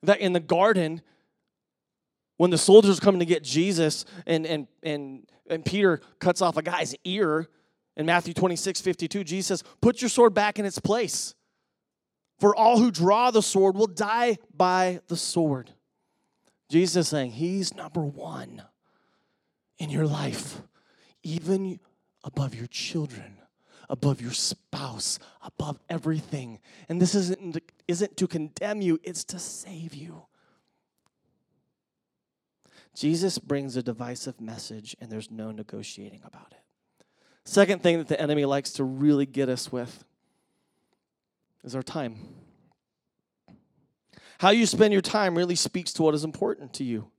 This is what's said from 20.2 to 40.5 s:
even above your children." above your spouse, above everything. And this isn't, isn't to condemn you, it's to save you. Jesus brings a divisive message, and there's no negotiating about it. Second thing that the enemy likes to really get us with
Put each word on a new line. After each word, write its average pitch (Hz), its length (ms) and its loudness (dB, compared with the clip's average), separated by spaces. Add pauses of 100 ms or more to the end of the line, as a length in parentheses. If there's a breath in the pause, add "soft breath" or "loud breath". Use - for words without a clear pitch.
even 180 560 -4 (440)
above 135 320 -6
your 117 120 -12
children." 117 720 -10 (500 soft breath)
above 135 320 -2
your 120 120 -10
spouse, - 880 -8 (240 soft breath)
above 147 360 -10 (100)
everything. 147 680 -6 (300 soft breath)
And 170 100 -4
this 175 140 4
isn't, 180 480 -2 (260)
isn't 180 300 -2
to 185 100 0
condemn 202 540 -6
you, 165 220 0
it's 180 220 -12
to - 120 -14
save 165 560 -14
you. 160 300 -18 (2750 soft breath)
Jesus 170 420 0
brings 139 400 -6
a 123 60 -4
divisive 123 580 -10
message, 110 580 -14
and 113 120 -16
there's 107 180 -10
no 110 220 -12
negotiating 104 760 -16
about - 260 -20
it. - 120 -20 (800)
Second 190 400 2
thing 170 160 4
that 156 80 -8
the 151 120 -2
enemy 147 260 0
likes 139 260 -2
to - 120 -4
really 139 440 2
get 135 220 -2
us 127 220 -6
with 123 320 -10 (1600)